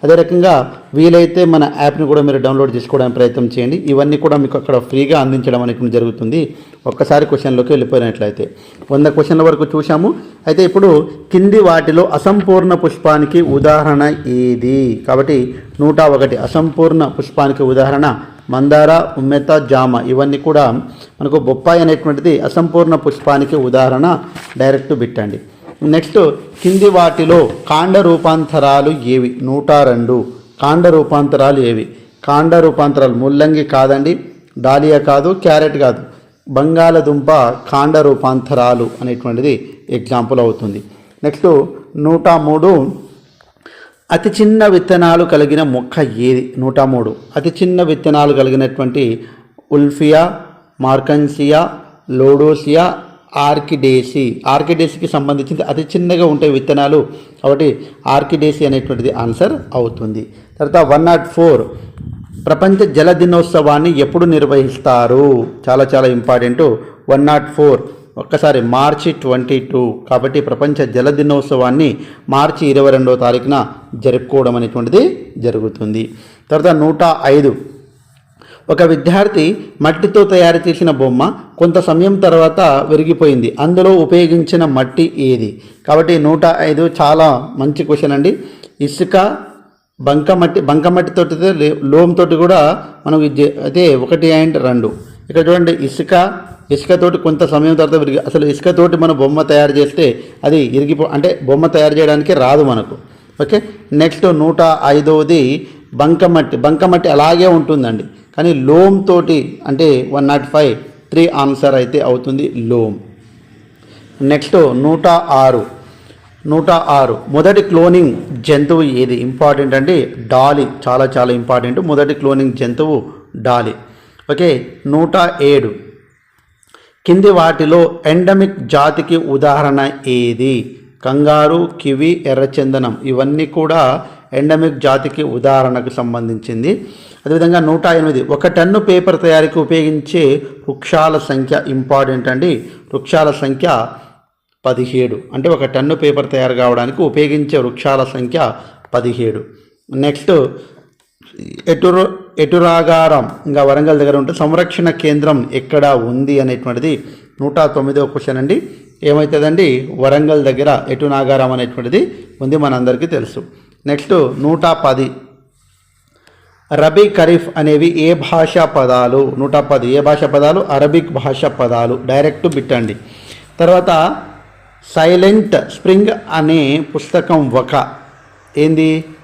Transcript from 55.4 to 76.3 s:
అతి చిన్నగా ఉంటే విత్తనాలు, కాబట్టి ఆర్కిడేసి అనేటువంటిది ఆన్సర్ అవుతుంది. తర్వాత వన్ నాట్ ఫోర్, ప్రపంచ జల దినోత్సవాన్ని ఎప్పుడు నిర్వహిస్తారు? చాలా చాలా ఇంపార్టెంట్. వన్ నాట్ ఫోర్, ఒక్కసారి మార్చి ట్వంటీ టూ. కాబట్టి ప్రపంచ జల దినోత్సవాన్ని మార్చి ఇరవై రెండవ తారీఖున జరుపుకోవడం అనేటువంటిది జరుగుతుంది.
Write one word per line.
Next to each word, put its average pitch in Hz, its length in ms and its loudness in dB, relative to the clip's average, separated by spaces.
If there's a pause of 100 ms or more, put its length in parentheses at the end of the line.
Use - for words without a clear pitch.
అతి 147 180 -4
చిన్నగా 175 440 -2
ఉంటే 151 240 0
విత్తనాలు, 143 580 0 (360)
కాబట్టి 139 440 0 (200)
ఆర్కిడేసి 147 580 -2
అనేటువంటిది 131 460 -4
ఆన్సర్ 117 420 -4 (200)
అవుతుంది. 113 600 -6 (260)
తర్వాత 151 260 2
వన్ 147 200 2
నాట్ 170 220 2
ఫోర్, 160 340 2 (840)
ప్రపంచ 190 480 2
జల 156 180 4
దినోత్సవాన్ని 170 880 2
ఎప్పుడు 175 260 0
నిర్వహిస్తారు? 131 1200 2 (220)
చాలా 131 260 2
చాలా 131 120 4
ఇంపార్టెంట్. 123 540 0 (480)
వన్ 139 160 2
నాట్ 147 280 0
ఫోర్, 147 280 4 (360)
ఒక్కసారి 143 440 0
మార్చి 143 500 -2
ట్వంటీ 127 480 -2
టూ. 123 400 -4 (100)
కాబట్టి 131 320 0
ప్రపంచ 143 520 -2
జల 123 160 0
దినోత్సవాన్ని 143 880 0 (320)
మార్చి 147 380 0
ఇరవై 139 240 4
రెండవ 131 240 2
తారీఖున 123 520 -2 (280)
జరుపుకోవడం 123 600 -2
అనేటువంటిది 120 840 -2
జరుగుతుంది. 110 720 -6 (400)